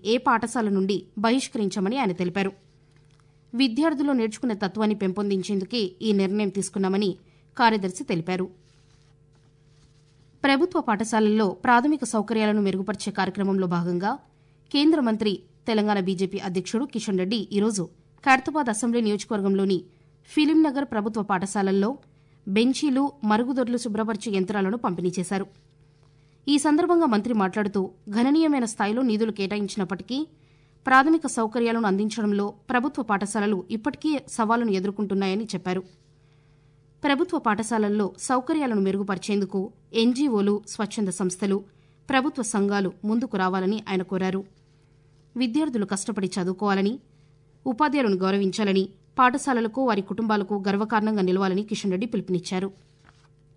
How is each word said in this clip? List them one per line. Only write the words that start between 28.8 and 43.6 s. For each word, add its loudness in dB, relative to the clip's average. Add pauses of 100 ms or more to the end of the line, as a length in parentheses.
నిధులు 2
కేటాయించినప్పటికీ -4 (580)
ప్రాథమిక 6
సౌకర్యాలను 0
అందించడంలో 0 (140)
ప్రభుత్వ -2
పాఠశాలలు -2
ఇప్పటికీ -2
సవాలును 0
ఎదుర్కొంటున్నాయని -2
చెప్పారు. -4 (1200)
ప్రభుత్వ 0
పాఠశాలల్లో 0
సౌకర్యాలను -2
మెరుగుపరిచేందుకు -2 (340)
ఎన్జీఓలు, 2
స్వచ్ఛంద -4
సంస్థలు, -2 (520)
ప్రభుత్వ 0
సంఘాలు 0 (120)
ముందుకు -2
రావాలని 0